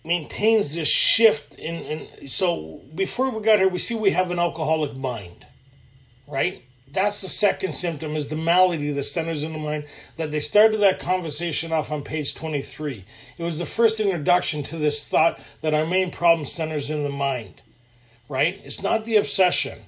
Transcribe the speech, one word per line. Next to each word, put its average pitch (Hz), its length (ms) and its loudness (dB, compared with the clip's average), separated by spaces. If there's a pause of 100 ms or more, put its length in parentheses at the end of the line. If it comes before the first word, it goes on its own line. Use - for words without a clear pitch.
maintains 175 680 0
this 165 120 -2
shift - 680 4
in, 165 200 -8
in, 151 520 -10
so 160 540 -2 (120)
before 220 360 -2
we 220 120 -4
got 208 160 6
here, 190 120 4
we 180 100 0
see - 160 -2
we 214 160 2
have 175 200 0
an 170 80 -2
alcoholic 156 580 0
mind, 113 500 -8 (800)
right? 147 340 -4 (300)
That's 190 300 2
the 190 60 0
second 185 440 4
symptom, 156 440 0
is 147 120 -2
the 156 80 -4
malady 165 560 2
that 139 120 -2
centers 160 400 -2
in 160 100 -6
the 156 40 -8
mind, 151 280 -4 (320)
that 156 120 -4
they 151 100 -2
started 214 420 4
that 190 180 2
conversation 170 720 -4
off 156 200 -2
on 147 120 -4
page 156 320 -4
twenty-three. 147 680 -6 (340)
It 170 60 -6
was 165 140 -2
the 165 80 -4
first 226 340 2
introduction 175 640 0
to 165 140 -8
this 151 300 0
thought 170 320 2 (220)
that 156 120 0
our 156 140 0
main 185 240 0
problem 170 340 2
centers 156 440 -2
in 151 140 -2
the 139 60 -2
mind, 139 540 -4 (680)
right? 147 340 -2
It's - 200 -6
not 214 220 0
the 220 100 2
obsession 180 720 2